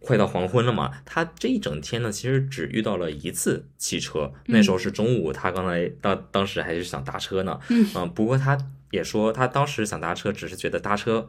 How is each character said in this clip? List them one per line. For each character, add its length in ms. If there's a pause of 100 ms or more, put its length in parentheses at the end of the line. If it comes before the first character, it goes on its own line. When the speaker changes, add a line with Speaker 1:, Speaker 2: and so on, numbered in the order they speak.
Speaker 1:
快 180
到 80
黄 200
昏 200
了 60
嘛， 180 (160)
他 180 (140)
这 100
一 100
整 220
天 220
呢， 100
其 160
实 140
只 280
遇 120
到 160
了 120
一 200
次 360 (120)
汽 200
车， 360
Speaker 2:
嗯。 140
Speaker 1:
那 140
时 80
候 60
是 140
中 280
午， 140
他 180
刚 160
才 220 (140)
当-， 280
当 160
时 140
还 140
是 100
想 180
搭 160
车 240
呢。 160 (120)
Speaker 2:
嗯。 240
Speaker 1:
嗯， 160
不 160
过 100
他 220 (340)
也 100
说 300
他 160
当 180
时 180
想 160
搭 140
车， 180
只 160
是 60
觉 160
得 80
搭 180
车 320